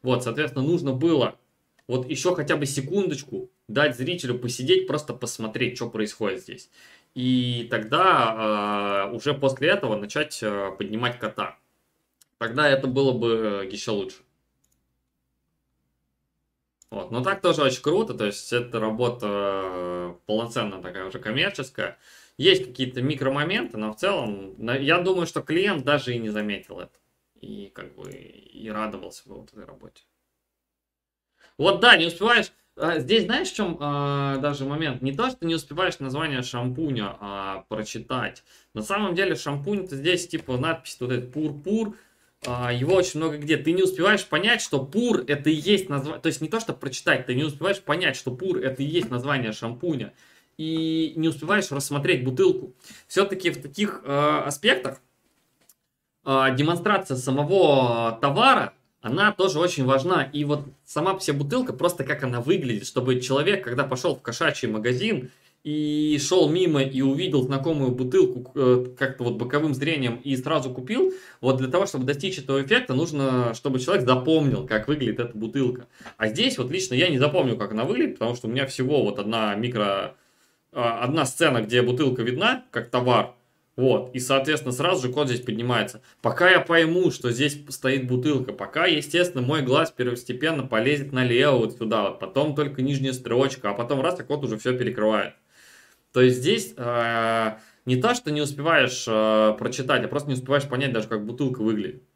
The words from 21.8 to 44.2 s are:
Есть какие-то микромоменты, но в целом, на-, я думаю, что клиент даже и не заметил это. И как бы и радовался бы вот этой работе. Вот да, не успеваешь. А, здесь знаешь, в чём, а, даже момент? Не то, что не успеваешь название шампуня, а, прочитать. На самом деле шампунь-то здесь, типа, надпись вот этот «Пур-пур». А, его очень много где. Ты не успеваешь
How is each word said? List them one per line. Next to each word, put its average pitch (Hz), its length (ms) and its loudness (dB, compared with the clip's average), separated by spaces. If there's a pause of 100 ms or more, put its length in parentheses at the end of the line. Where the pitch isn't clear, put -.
Есть 175 280 2
какие-то 127 360 -6
микромоменты, 147 760 -2
но 107 160 -4
в - 20 -14
целом, 107 640 -4
на-, 117 200 -2
я 151 220 2
думаю, 180 260 0
что - 160 -6
клиент 175 420 -2
даже 135 300 0
и 120 60 -2
не 110 100 -4
заметил 104 500 -6
это. - 120 -14 (500)
И 104 320 -16
как - 220 -16
бы 95 160 -16
и - 580 -18
радовался 107 580 -10
бы 101 80 -18
вот - 180 -20
этой 104 120 -20
работе. 95 380 -20 (1600)
Вот 175 200 4
да, 233 180 4
не 160 100 -2
успеваешь. 202 440 0 (260)
А, 165 220 -2
здесь 196 240 0
знаешь, 285 280 -4
в - 40 -14
чём, 180 240 -4
а, 143 580 -4
даже 139 280 -4
момент? 143 360 -4
Не 135 120 -4
то, 240 160 -2
что 254 160 -10
не 165 100 0
успеваешь 165 440 -4
название 139 420 -4
шампуня, 127 800 -4
а, 98 480 -8
прочитать. 110 720 -6 (300)
На 110 80 -6
самом 196 340 -2
деле 185 200 0
шампунь-то 147 600 -6
здесь, 165 320 -2
типа, 135 300 -4
надпись 160 420 -4
вот 127 120 -4
этот 123 200 -4
«Пур-пур». 185 640 -2 (500)
А, 123 280 -2
его 135 220 2
очень 180 260 2
много 156 160 -2
где. 147 200 2
Ты 147 140 0
не 185 120 4
успеваешь 185 440 2